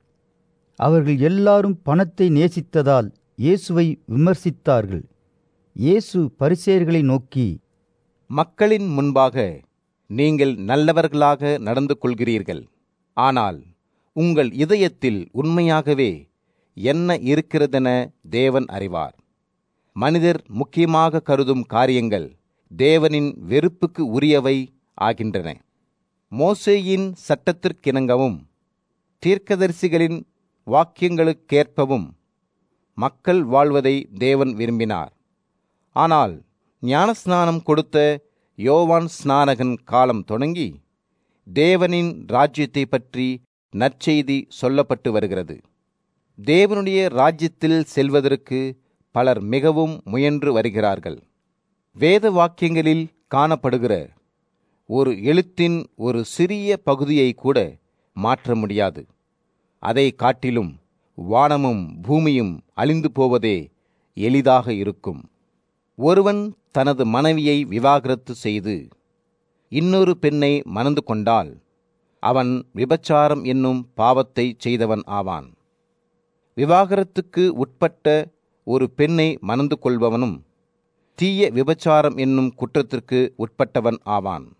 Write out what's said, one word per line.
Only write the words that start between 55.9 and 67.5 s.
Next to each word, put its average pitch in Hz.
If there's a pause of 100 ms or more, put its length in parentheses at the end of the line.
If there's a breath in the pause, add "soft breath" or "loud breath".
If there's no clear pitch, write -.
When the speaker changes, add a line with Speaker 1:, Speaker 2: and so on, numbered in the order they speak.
Speaker 2:
ஒரு 117
சிறிய 202
பகுதியை 139
கூட 135 (580)
மாற்ற 120
முடியாது. 101 (840)
அதை 135
காட்டிலும் 120 (460)
வானமும் 123 (180)
பூமியும் 131 (200)
அழிந்து 156
போவதே 117 (600)
எளிதாக 127
இருக்கும். 98 (800)
ஒருவன் 196 (300)
தனது 135
மனைவியை 147